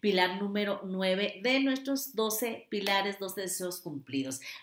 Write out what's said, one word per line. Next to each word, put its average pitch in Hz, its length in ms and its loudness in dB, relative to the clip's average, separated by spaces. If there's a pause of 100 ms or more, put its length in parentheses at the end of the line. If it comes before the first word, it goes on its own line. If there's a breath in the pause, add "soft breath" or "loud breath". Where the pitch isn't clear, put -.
pilar 185 400 4
número 202 440 0
nueve 190 580 0
de 254 180 4
nuestros 269 540 0
doce 220 560 0
pilares, 196 480 0
doce 190 240 -6
deseos 180 380 -4
cumplidos. 135 600 -4 (220 loud breath)